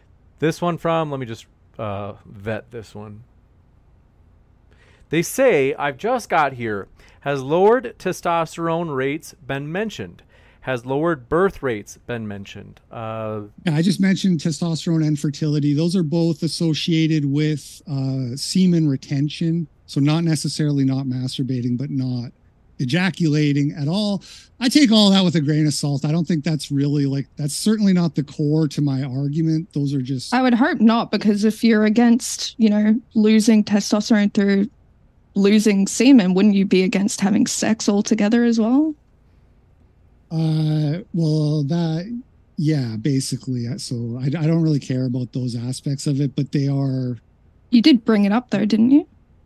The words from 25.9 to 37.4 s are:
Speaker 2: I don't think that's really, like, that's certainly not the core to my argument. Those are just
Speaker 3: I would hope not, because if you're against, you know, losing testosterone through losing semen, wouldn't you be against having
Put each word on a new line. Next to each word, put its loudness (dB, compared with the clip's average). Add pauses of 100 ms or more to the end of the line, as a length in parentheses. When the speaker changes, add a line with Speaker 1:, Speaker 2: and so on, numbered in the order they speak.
Speaker 2:
I 0
don't 0
think -2
that's -4
really, 0
like, -4
that's -6
certainly 2
not 0
the 0
core 0
to -4
my 0
argument. -2
Those -2
are -2
just -6
Speaker 3:
I 2
would 4
hope 2
not, 4
because 0
if 0
you're 4
against, 2
you 4
know, 2 (180)
losing 6
testosterone 0
through 2 (640)
losing 4
semen, 6
wouldn't 4
you 4
be 4
against -2
having 2